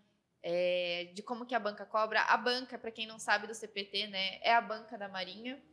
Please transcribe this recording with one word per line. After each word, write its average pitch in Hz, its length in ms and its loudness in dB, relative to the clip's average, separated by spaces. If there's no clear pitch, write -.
é, 175 720 2
de 208 80 -10
como 247 240 -6
que 254 80 -4
a 226 60 4
banca 208 260 -4
cobra. 214 360 2
A - 140 6
banca, 247 400 0
pra 226 140 -8
quem 226 160 -8
não 220 140 -14
sabe 208 260 2
do 220 80 -8
C 214 140 -10
P 196 160 -4
T, 202 240 -4
né, 190 340 -4
é 226 120 6
a 233 60 10
banca 220 380 -6
da 202 100 -8
Marinha. 190 540 -8